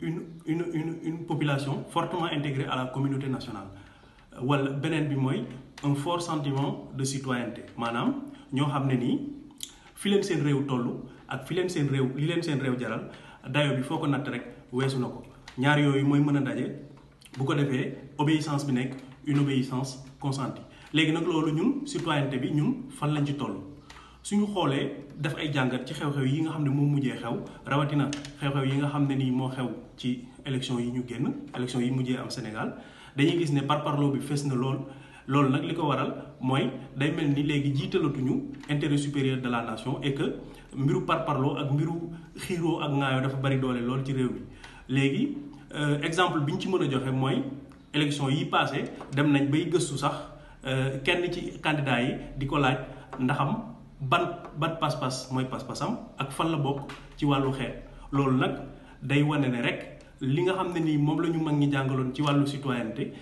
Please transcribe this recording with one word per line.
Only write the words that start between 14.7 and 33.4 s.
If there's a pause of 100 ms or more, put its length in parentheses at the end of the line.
weesu
na
ko. (360)
Ñaar
yooyu
mooy
mën
a
daje, (640)
bu
ko
defee (240)
obéissance
bi
nekk (320)
une
obéissance (160)
consentie. (300)
Léegi
nag
loolu
ñun,
citoyenneté
bi,
ñun
fan
lañ
ci
toll? (680)
Suñu
xoolee (100)
def
ay
jàngat
ci
xew-xew
yi
nga
xam
ne
moom
mujjee
xew, (240)
rawatina (300)
xew-xew
yi
nga
xam
ne
nii
moo
xew (280)
ci (200)
élection
yi
ñu
génn, (240)
élection
yi
mujjee
am
Sénégal, (400)
dañuy
gis